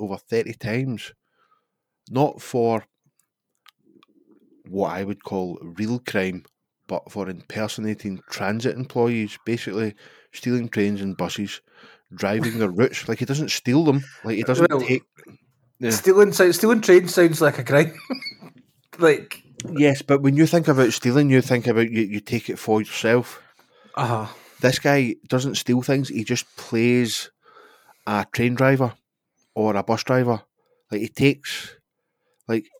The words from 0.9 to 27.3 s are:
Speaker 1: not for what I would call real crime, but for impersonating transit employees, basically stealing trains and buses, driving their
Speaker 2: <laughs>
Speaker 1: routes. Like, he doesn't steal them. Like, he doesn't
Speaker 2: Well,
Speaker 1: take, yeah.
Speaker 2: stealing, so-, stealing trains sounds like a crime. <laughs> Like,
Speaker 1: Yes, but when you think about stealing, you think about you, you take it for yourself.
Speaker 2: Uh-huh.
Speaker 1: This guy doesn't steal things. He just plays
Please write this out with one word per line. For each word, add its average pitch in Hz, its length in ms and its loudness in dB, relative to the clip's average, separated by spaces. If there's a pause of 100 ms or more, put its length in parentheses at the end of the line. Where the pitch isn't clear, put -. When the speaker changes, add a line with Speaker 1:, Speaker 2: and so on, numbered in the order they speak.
Speaker 1:
not 131 320 0
for 117 420 0 (1800)
what 95 220 -2
I 90 160 -6
would 98 180 -10
call 92 400 -6
real 107 380 -6
crime, 95 440 -4 (420)
but - 260 -8
for 98 160 -8
impersonating 107 920 -8 (100)
transit 110 460 -4
employees, 120 680 -2
basically 110 500 -4 (380)
stealing 120 360 -4
trains 104 320 -2
and 98 160 -6
buses, 98 440 -8 (540)
driving 110 440 -4
their 107 120 0
Speaker 2:
<laughs> - 0 -
Speaker 1:
routes. 101 380 -4
Like, 113 100 -4
he 127 60 -4
doesn't 139 260 -4
steal 135 340 0
them. 139 180 2 (220)
Like, 110 120 -4
he 107 60 -2
doesn't 147 280 2
Speaker 2:
Well, 143 100 0
Speaker 1:
take, 123 240 -2 (760)
yeah. 120 120 -2
Speaker 2:
stealing, 190 420 6
so-, 180 200 4
stealing 220 280 2
trains 180 340 6
sounds 165 260 4
like 147 180 2
a 127 60 -8
crime. 151 300 2 (140)
<laughs> - 0 - (920)
Like, - 440 2 (320)
Speaker 1:
Yes, 139 260 4
but 139 200 2
when 139 140 4
you 156 80 6
think 160 220 2
about 131 260 4
stealing, 139 380 2
you 131 100 6
think 123 280 0
about 117 200 2
you, 113 140 -2
you 104 160 -4
take 117 320 -6
it 95 80 -8
for 110 220 0
yourself. 113 600 -2 (540)
Speaker 2:
Uh-huh. 117 320 -4 (340)
Speaker 1:
This 127 200 2
guy 143 340 2 (140)
doesn't 127 260 -2
steal 123 280 0
things. 139 260 -2
He 110 160 -6
just 123 200 -4 (120)
plays 120 760 0 (760)